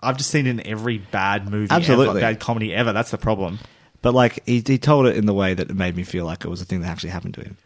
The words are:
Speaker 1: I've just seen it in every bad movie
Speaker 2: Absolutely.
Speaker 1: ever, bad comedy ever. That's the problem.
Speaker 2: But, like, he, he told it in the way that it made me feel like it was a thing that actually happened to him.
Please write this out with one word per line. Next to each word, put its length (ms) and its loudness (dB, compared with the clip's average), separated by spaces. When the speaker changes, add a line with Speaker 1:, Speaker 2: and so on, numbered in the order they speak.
Speaker 1:
I've 140 -2
just 120 -4
seen 160 2
it 60 2
in 160 -6
every 320 -4
bad 500 -2
movie 220 -2
Speaker 2:
Absolutely. 380 4
Speaker 1:
ever, 100 0
bad 200 0
comedy 340 -4
ever. 200 0
That's 180 -2
the 60 -4
problem. 420 -2
Speaker 2:
But, 120 2
like, 320 4
he, 200 2
he 120 2
told 300 6
it 100 4
in 80 2
the 80 4
way 220 2
that 140 -4
it 60 -10
made 220 -2
me 60 -4
feel 200 -6
like 220 -8
it 40 -8
was 120 -8
a 40 -12
thing 160 -4
that 60 -6
actually 220 -8
happened 240 -8
to 80 -16
him. 240 -16